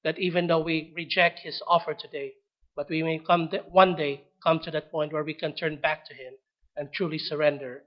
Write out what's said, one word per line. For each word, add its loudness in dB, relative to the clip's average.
that -2
even 0
though 4
we -2
reject 2
his -12
offer 2
today, -10
but -6
we 0
may 0
come 2
th-, -4
one 6
day -4
come 4
to -10
that -4
point -2
where -2
we -6
can -6
turn -4
back -2
to -20
him -16
and -8
truly -4
surrender -2